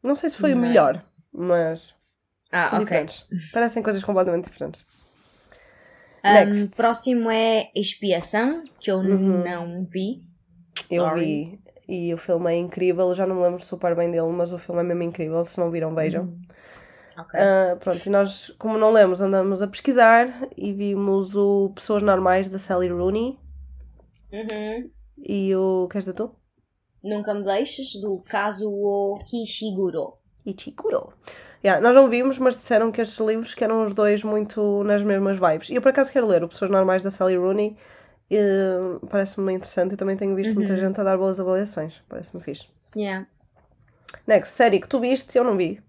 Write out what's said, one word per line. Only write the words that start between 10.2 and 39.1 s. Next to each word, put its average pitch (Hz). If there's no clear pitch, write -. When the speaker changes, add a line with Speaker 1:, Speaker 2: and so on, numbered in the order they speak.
Speaker 1:
Eu 175
Speaker 2:
Sorry. 160
Speaker 1:
vi. 156
E 175
o 165
filme 170
é 170
incrível, 180
eu 180
já 185
não 190
me 180
lembro 175
super 175
bem 170
dele, 165
mas 175
o 175
filme 175
é 170
mesmo 175
incrível, 170
se 170
não 170
viram, 160
vejam. 175
Speaker 2:
Uhum. 175
Ok. -
Speaker 1:
Ah, 190
pronto, 175
e 196
nós, 196
como 220
não 220
lemos, 190
andamos 196
a 202
pesquisar 240
e 202
vimos 196
o 202
Pessoas 208
Normais, 190
da 190
Sally 180
Rooney. 196
Speaker 2:
Uhum. 220
Speaker 1:
E 196
o, 185
queres 190
dizer 185
tu? 226
Speaker 2:
Nunca 208
Me 202
Deixes, 226
do 196
Kazuo 202
Ishiguro. 196
Speaker 1:
Ichiguro. -
Yeah, 185
nós 247
não 269
vimos, 254
mas 254
disseram 226
que 233
estes 220
livros 220
que -
eram 220
os 202
dois 208
muito 208
nas 208
mesmas 196
vibes. 165
E 247
eu 247
por 269
acaso 269
quero 247
ler 175
o 170
Pessoas 190
Normais, 190
da 196
Sally 185
Rooney. 208
Eh, 196
parece-me 196